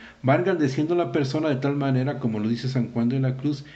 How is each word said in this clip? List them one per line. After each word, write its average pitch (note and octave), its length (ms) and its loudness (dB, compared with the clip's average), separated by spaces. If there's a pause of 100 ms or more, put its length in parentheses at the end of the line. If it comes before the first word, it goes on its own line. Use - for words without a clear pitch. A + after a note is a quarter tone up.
(280)
Va C#3 80 6
engrandeciendo D#3+ 580 2
a F3 40 2
la E3 140 0
persona D3+ 380 0
de C3+ 80 0
tal C#3 180 0
manera, C3+ 440 0
como A2 200 -2
lo G#2 80 0
dice A#2 220 -2
San B2 240 -2
Juan A#2 160 2
de C3+ 100 0
la C3 160 0
Cruz, D3 300 -4 (100)